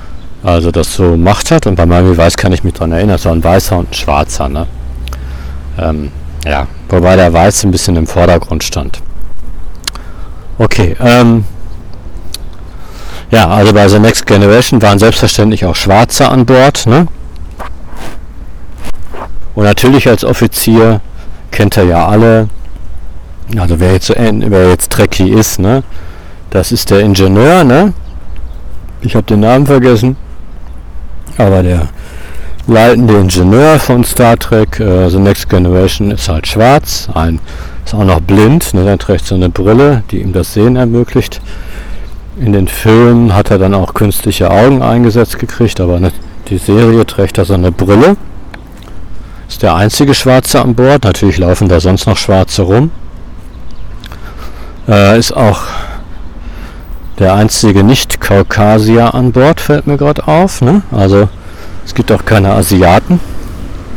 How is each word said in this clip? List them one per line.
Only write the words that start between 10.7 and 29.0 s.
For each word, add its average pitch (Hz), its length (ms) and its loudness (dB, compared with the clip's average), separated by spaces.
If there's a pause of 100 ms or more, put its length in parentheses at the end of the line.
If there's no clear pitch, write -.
ähm, 120 420 4 (1900)
ja, 107 200 4
also 104 240 4
bei 101 160 6
The 104 100 6
Next 110 260 2
Generation 104 560 4
waren 101 180 4
selbstverständlich 107 680 2
auch 85 100 -2
Schwarze 113 540 2
an 127 160 2
Bord, 131 400 2
ne? 151 220 4 (2500)
Und 104 120 0
natürlich 127 420 2
als 113 160 2
Offizier, 113 800 2 (500)
kennt 101 240 0
ihr 101 80 2
ja 85 240 2
alle, 110 400 4 (1080)
also 87 240 0
wer 92 120 2
jetzt 92 140 0
so - 60 0
ähn-, 110 340 2
wer 92 220 4
jetzt - 220 0
Trekkie 98 380 2
ist, 107 300 2
ne? 117 240 0 (680)
Das 95 200 -2
ist - 180 -2
der 101 120 4
Ingenieur, 104 640 4
ne? 165 280 4 (1080)